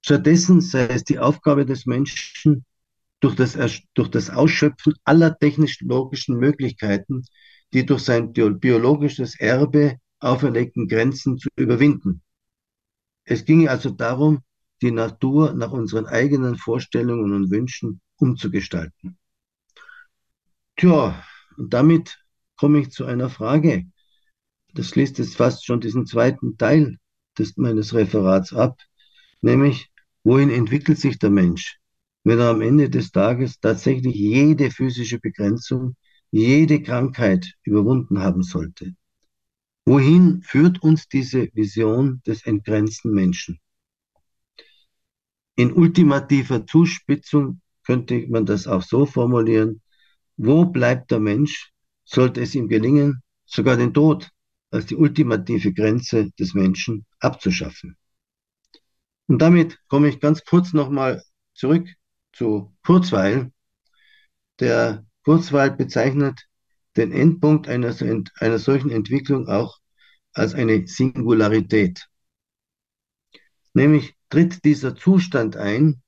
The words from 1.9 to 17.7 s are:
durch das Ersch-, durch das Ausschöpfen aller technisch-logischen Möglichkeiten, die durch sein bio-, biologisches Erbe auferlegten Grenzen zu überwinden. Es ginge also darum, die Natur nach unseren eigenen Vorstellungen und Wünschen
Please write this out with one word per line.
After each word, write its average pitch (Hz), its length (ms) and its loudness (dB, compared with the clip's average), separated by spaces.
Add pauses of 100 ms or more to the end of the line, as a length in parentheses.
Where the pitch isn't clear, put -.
durch - 160 0
das 127 200 -2
Ersch-, - 380 -6
durch 123 140 -2
das - 200 -4
Ausschöpfen 151 640 0 (120)
aller 160 340 4
technisch-logischen 131 1000 -2
Möglichkeiten, 127 840 -4 (500)
die 131 140 0
durch 139 160 0
sein 117 320 -2
bio-, 110 160 2
biologisches 127 920 0
Erbe 135 560 4 (220)
auferlegten 123 680 -2
Grenzen 127 500 -2
zu - 180 -10
überwinden. 123 680 0 (1000)
Es 117 220 -6
ginge 160 240 4
also 127 180 -4
darum, 127 520 0 (420)
die 123 80 0
Natur 131 640 -2
nach 117 180 -6
unseren 113 320 -6
eigenen 127 520 -2
Vorstellungen 117 760 -4
und 98 180 -2
Wünschen 117 520 -6 (140)